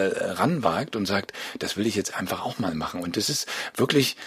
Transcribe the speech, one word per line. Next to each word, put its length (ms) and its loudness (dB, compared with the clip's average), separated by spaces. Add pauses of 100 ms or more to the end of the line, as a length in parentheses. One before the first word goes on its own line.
(340)
ranwagt 600 2
und 100 0
sagt, 260 0 (260)
das 200 -4
will 80 2
ich 100 2
jetzt 200 0
einfach 280 -2
auch 140 -4
mal 160 0
machen 260 -4
und 160 -4
das 140 2
ist 180 -2 (260)
wirklich, 420 4 (100)